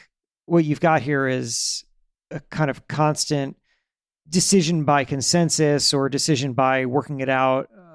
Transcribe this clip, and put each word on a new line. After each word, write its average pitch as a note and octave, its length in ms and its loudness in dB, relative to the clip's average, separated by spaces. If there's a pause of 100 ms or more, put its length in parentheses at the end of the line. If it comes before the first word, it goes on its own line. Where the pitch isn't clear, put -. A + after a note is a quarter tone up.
(460)
what E3+ 180 4
you've D3 160 -2
got D#3+ 220 2
here C#3 240 0
is B2+ 580 -4 (460)
a D3+ 100 -10
kind D3+ 300 -4
of - 180 -10
constant D3 680 -2 (720)
decision E3 560 2
by C#3+ 200 2
consensus D3 880 0
or C3+ 160 0
decision C3+ 440 -2
by C3 340 0
working C3+ 340 -4
it C3 80 -6
out C3 400 0 (260)